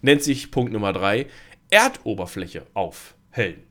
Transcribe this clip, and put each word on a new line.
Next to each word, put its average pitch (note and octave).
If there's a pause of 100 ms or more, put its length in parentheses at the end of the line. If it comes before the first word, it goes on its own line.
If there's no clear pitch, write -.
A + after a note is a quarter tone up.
nennt C#3+
sich C3+
Punkt B2
Nummer G#2
drei G2+ (460)
Erdoberfläche F#2+
aufhellen. -